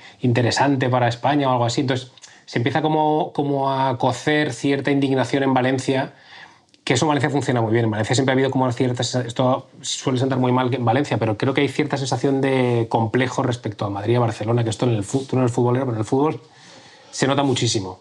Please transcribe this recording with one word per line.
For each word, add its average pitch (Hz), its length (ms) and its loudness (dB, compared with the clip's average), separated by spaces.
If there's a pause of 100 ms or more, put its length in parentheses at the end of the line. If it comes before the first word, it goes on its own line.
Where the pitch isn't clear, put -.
(220)
interesante 127 680 2
para 123 180 2
España 139 420 0
o 127 40 2
algo 120 120 0
así. 120 160 -2
Entonces, 127 300 -2 (340)
se - 140 -4
empieza 147 240 0
como, 156 500 2
como 139 380 -2
a 135 260 0
cocer 143 560 0
cierta 139 380 0
indignación 135 500 0
en 135 140 2
Valencia, 131 580 0 (720)
que - 100 0
eso 127 120 2
en 156 40 2
Valencia 143 220 2
funciona 127 300 0
muy 110 100 0
bien. 117 140 2
En 110 60 2
Valencia 107 240 -2
siempre 131 180 2
ha - 20 2
habido 131 160 2
como 131 200 0
cierta, 123 300 -2
esto 123 680 -2 (120)
suele - 380 -4
sentar 131 180 0
muy 127 140 2
mal 127 200 2
en 120 140 -2
Valencia, 127 320 0
pero 110 180 0
creo 127 200 -2
que 151 60 2
hay 139 60 2
cierta 143 300 -2
sensación 135 440 0
de 127 480 2
complejo 120 520 0
respecto 120 440 -4
a 101 40 -4
Madrid 101 240 -2
y - 40 2
a - 20 2
Barcelona, 117 440 0
que 110 60 -2
esto 113 160 -2
en 120 80 2
el 104 100 -2
fu-, 135 220 -4
tú - 100 -4
no 131 60 2
eres 123 100 2
futbolero, 123 340 0
pero 120 100 -4
en 110 60 -4
el 110 40 -6
fútbol 143 360 0 (720)
se - 160 -2
nota 135 160 2
muchísimo. 117 580 -2